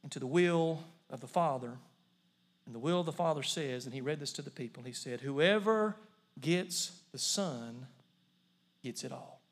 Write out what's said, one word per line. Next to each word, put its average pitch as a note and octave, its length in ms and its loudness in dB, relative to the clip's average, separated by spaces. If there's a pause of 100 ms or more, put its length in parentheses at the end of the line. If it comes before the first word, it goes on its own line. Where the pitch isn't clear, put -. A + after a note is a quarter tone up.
into C#3+ 160 -10
the C3 80 -4
will E3 560 4 (260)
of C3+ 100 -10
the C3 80 -12
Father, B2+ 500 0 (880)
and A2+ 80 -12
the A#2 60 -8
will F3 220 2
of E3+ 40 0
the D#3 80 -2
Father D#3 300 2
says, C3 420 -2
and B2 80 -8
he C3+ 80 -6
read D3 180 -2
this C#3+ 140 -6
to C#3+ 80 -6
the C3+ 100 -10
people, A#2+ 320 -10
he B2+ 80 -10
said, A#2+ 300 -6
"Whoever G3+ 720 4 (460)
gets F3 500 0 (220)
the B2 60 -10
Son B2 680 -2 (960)
gets B2+ 220 -6
it B2+ 80 -6
all." - 260 -14 (120)